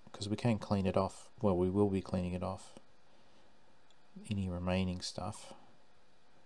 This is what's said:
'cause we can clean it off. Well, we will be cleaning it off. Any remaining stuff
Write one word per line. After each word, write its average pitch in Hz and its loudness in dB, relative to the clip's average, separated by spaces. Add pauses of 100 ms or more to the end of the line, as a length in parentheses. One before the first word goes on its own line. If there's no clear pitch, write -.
(100)
'cause - -8
we 104 0
can 113 2
clean 98 2
it 92 2
off. - 0 (140)
Well, 101 6
we 90 4
will 101 6
be 95 2
cleaning 90 -2
it 90 -2
off. 95 -6 (1500)
Any 98 -2
remaining 90 0
stuff - -8 (920)